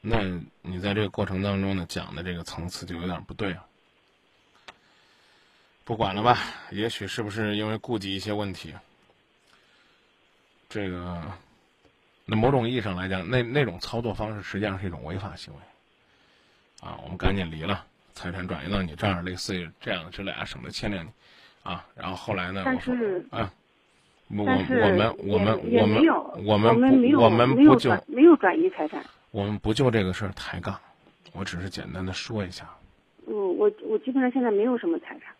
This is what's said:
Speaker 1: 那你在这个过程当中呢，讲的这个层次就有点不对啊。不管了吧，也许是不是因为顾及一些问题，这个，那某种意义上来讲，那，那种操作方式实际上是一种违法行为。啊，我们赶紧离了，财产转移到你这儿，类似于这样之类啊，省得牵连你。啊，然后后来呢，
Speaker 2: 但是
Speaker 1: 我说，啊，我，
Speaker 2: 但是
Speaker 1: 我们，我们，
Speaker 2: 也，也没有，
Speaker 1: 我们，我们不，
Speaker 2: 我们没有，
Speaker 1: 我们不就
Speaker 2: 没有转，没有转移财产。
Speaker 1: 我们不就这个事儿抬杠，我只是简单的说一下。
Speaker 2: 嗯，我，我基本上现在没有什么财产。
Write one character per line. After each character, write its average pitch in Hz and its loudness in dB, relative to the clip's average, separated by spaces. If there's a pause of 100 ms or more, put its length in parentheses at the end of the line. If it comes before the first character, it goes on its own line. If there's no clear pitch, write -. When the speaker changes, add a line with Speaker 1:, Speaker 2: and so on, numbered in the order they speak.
Speaker 1:
那 107 2 (440)
你 90 -8
在 101 -2
这 101 0
个 104 0
过 104 -2
程 95 -4
当 98 0
中 98 -2
呢， 87 -6
讲 - -8
的 82 -10
这 90 -6
个 85 -8
层 82 -10
次 - -12
就 90 -10
有 85 -8
点 87 -8
不 - -18
对 98 -6
啊。 - -12 (2250)
不 117 -6
管 104 -2
了 104 -4
吧， 120 4 (340)
也 107 -2
许 104 -8
是 113 -8
不 104 -6
是 104 -4
因 107 -2
为 110 -4
顾 117 -4
及 98 -6
一 98 -6
些 101 -6
问 104 -4
题， 82 -14 (1900)
这 101 -6
个， 87 -8 (1000)
那 107 -2
某 113 4
种 123 2
意 127 -2
义 123 0
上 98 -4
来 92 -6
讲， 95 -4
那， 127 2
那 135 0
种 90 -6
操 - -6
作 117 -4
方 107 -6
式 104 -10
实 - -8
际 104 -2
上 95 -4
是 98 -8
一 92 -4
种 71 -12
违 85 -8
法 92 -10
行 - -18
为。 69 -20 (1200)
啊， - -14
我 67 -14
们 90 -8
赶 98 0
紧 92 -4
离 80 -10
了， 92 -4 (260)
财 - -10
产 90 -8
转 80 -8
移 95 -6
到 101 -2
你 80 -6
这 110 -4
儿， 90 0
类 92 -6
似 95 -6
于 87 -8 (100)
这 117 -6
样 87 -8
之 98 -12
类 90 -4
啊， 64 -6
省 - -12
得 71 -10
牵 - -6
连 90 -6
你。 110 -16 (520)
啊， 90 -10
然 - -10
后 92 -8
后 107 -6
来 90 -4
呢， 95 -6
Speaker 2:
但 262 -2
是 226 -4
Speaker 1:
我 110 -6
说， - -
啊， 104 -6 (760)
我， 208 -2
Speaker 2:
但 262 0
是 254 2
Speaker 1:
我 214 4
们， 180 2
我 202 0
们， 202 2
Speaker 2:
也， 233 4
也 - 6
没 226 4
有， 311 6 (240)
Speaker 1:
我 104 4
们， 117 6
我 - -
们 - -
不， 240 6
Speaker 2:
我 262 6
们 269 8
没 240 6
有， - 6
Speaker 1:
我 117 10
们 117 6
不 - 4
就 262 8
Speaker 2:
没 - 12
有 302 12
转， 110 2
没 247 4
有 330 12
转 214 2
移 359 2
财 - -4
产。 - -8 (260)
Speaker 1:
我 101 -2
们 104 -2
不 107 0
就 127 4
这 113 2
个 92 0
事 101 -6
儿 95 -6
抬 - -10
杠， 95 -8 (520)
我 92 -8
只 87 -8
是 95 -6
简 - -12
单 92 -6
的 92 -6
说 104 -6
一 87 -8
下。 - -16 (580)
Speaker 2:
嗯， 196 -2
我， 208 4 (100)
我 220 -2
基 254 -4
本 262 2
上 254 2
现 254 0
在 240 2
没 202 2
有 247 2
什 233 -4
么 165 0
财 - -14
产。 - -20